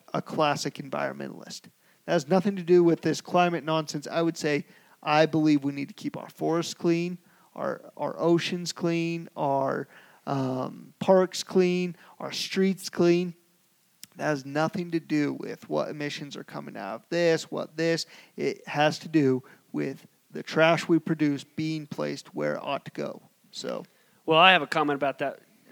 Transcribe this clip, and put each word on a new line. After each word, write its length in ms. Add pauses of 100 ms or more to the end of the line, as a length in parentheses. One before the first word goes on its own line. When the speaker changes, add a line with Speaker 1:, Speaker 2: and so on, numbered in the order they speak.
(140)
Speaker 1:
a 80
classic 520
environmentalist. 880 (440)
That 60
has 160
nothing 260
to 80
do 220
with 160
this 200
climate 440
nonsense. 440
I 140
would 160
say 280 (360)
I 240
believe 380
we 80
need 160
to 60
keep 220
our 120
forests 460
clean, 440 (380)
our, 400
our 240
oceans 520
clean, 640
our, 520 (400)
um, 720
parks 420
clean, 540 (240)
our 100
streets 580
clean. 460 (840)
That 60
has 200
nothing 460
to 100
do 320
with 380
what 180
emissions 480
are 80
coming 320
out 200
of 120
this, 420
what 280
this. 260 (320)
It 320
has 320
to 80
do 340 (300)
with 340 (240)
the 120
trash 440
we 120
produce 460
being 420
placed 480
where 220
it 60
ought 220
to 60
go. 320 (300)
So. 320 (420)
Speaker 2:
Well, 120
I 140
have 80
a 60
comment 320
about 220
that. 180 (340)